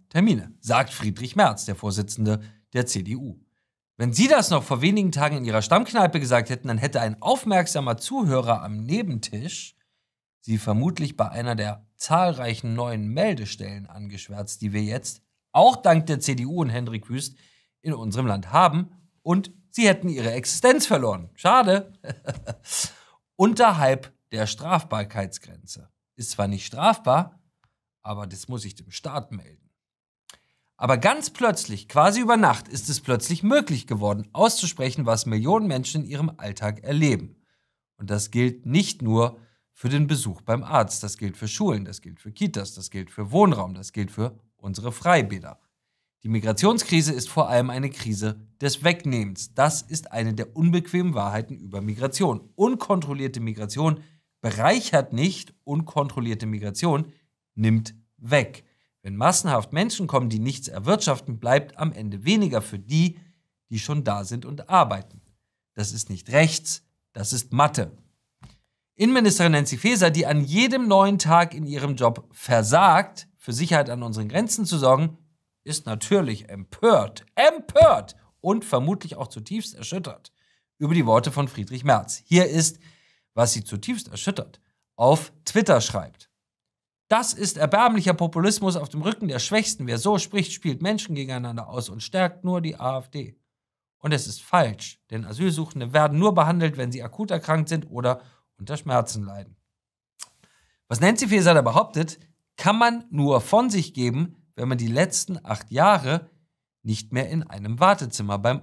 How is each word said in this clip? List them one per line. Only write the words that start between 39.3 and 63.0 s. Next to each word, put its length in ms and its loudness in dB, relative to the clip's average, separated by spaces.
für 160 -6
den 180 2
Besuch 340 -4
beim 220 -2
Arzt, 400 0
das 140 -8
gilt 180 -8
für 140 -8
Schulen, 340 -2
das 180 -14
gilt 200 -20
für 100 -16
Kitas, 440 -6
das 160 -14
gilt 200 -12
für 200 -10
Wohnraum, 420 4
das 180 -16
gilt 200 -6
für 280 -6
unsere 380 -10
Freibäder. 640 0
Die 60 -2
Migrationskrise 840 2
ist 160 -6
vor 200 0
allem 200 2
eine 220 -4
Krise 500 -6
des 240 -4
Wegnehmens. 720 -2
Das 300 2
ist 280 -10
eine 220 -2
der 220 -8
unbequemen 580 0
Wahrheiten 420 -4
über 260 -12
Migration. 760 -4
Unkontrollierte 840 -2
Migration 600 -2
bereichert 720 0
nicht, 400 -4
unkontrollierte 840 -4
Migration 640 -2
nimmt 400 0
weg. 460 0
Wenn 120 -10
massenhaft 560 0
Menschen 360 -2
kommen, 220 0
die 100 -2
nichts 280 -4
erwirtschaften, 720 -2
bleibt 400 0
am 140 -4
Ende 340 -8
weniger 380 2
für 160 -10
die, 400 0